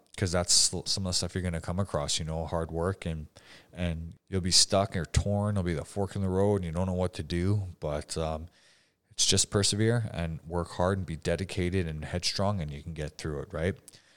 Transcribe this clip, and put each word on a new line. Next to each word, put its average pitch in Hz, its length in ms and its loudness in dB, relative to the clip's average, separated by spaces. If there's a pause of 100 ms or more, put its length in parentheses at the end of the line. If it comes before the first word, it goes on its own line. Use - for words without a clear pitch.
(180)
'cause 92 140 0
that's - 420 4
s-, 90 120 -4
some 98 200 0
of 90 60 -2
the - 20 0
stuff - 220 -2
you're 92 80 -2
gonna 85 180 -2
come 90 160 -4
across, 73 400 0
you 82 80 -4
know, 80 220 -2
hard 82 240 -2
work, 85 340 -2
and, 80 220 -4 (440)
and 82 420 -4 (160)
you'll 92 120 0
be 90 80 0
stuck 98 460 4
or 82 100 -2
torn. 101 480 0
There'll 98 100 0
be 87 120 0
the 71 100 -4
fork 98 300 -4
in 98 80 -2
the 95 40 2
road 98 280 4
and 92 100 0
you 82 60 -4
don't 90 160 0
know 92 60 0
what 90 200 0
to - 100 -6
do, 92 440 0 (120)
but, 73 380 -4
um, 80 300 -2 (640)
it's - 160 0
just - 240 4
persevere 110 600 2
and 82 360 -4
work 85 240 -2
hard 95 260 2
and 92 80 -2
be 78 100 -6
dedicated 87 720 0
and 78 160 -6
headstrong, 98 580 0
and 73 100 -4
you 71 100 -10
can 80 120 -8
get 76 220 -6
through 73 260 -6
it, - 120 -10
right? 85 220 0 (420)